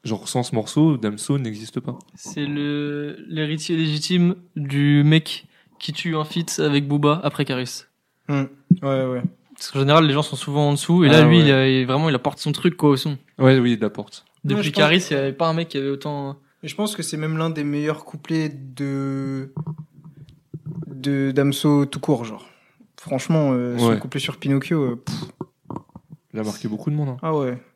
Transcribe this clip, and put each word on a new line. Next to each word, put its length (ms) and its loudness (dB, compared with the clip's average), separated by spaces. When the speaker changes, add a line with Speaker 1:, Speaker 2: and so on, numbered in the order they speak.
Speaker 1:
Genre, 240 -6
sans 160 -2
ce 100 -6
morceau, 440 2
Damso 400 -4
n'existe 420 -8
pas. 180 -10
Speaker 2:
C'est 300 -10
le, 720 -6
l'héritier 500 -4
légitime 580 0
du 500 4
mec 420 2
qui 140 -10
tue 220 -6
un 100 -2
feat 380 -6
avec 240 2
Booba 360 2
après 220 -2
Caris. 380 -6
Speaker 3:
Mm. 160 0
Ouais, 240 0
ouais. 160 -4
Speaker 2:
Parce 180 -14
qu'en 80 -4
général, 260 6
les 80 2
gens 80 0
sont 140 -6
souvent 340 0
en 40 2
dessous, 320 4
et 40 8
là, 120 10
Speaker 1:
Ah, 40 10
Speaker 2:
lui, 120 8
Speaker 1:
ouais. 80 8
Speaker 2:
il 60 6
a... 180 4
il, 180 2
vraiment, 220 2
il 60 2
apporte 240 -2
son 120 -4
truc, 240 0
quoi, 140 4
au 80 4
son. 200 -4
Speaker 1:
Ouais, 180 8
oui, 220 2
il 60 -2
apporte. 400 -10
Speaker 2:
Depuis 140 0
Speaker 3:
Ouais, 60 0
je 80 -2
pense 60 -4
Speaker 2:
Caris, 320 4
il 40 -2
y 20 0
avait 180 0
pas 140 0
un 60 2
mec 160 -2
qui 80 -6
avait 120 -2
autant 480 -6
Speaker 3:
Et 60 -12
je 80 -12
pense 200 -4
que 80 -8
c'est 140 -6
même 200 -4
l'un 120 0
des 140 -6
meilleurs 400 -4
couplets 460 -4
de 1040 -6
de 280 0
Damso 520 2
tout 140 -8
court, 260 -2
genre. 200 -14
Franchement, 540 0
euh, 240 -2
son 120 4
Speaker 1:
Ouais. 100 2
Speaker 3:
couplet 200 -8
sur 180 -8
Pinocchio, 440 0
euh, 140 -2
pff. 100 -6
Speaker 1:
Il 60 -8
a 40 -4
marqué 240 -8
beaucoup 220 -6
de 60 -2
monde, 140 -2
hein. 120 -10
Speaker 3:
Ah 140 -2
ouais. 220 -2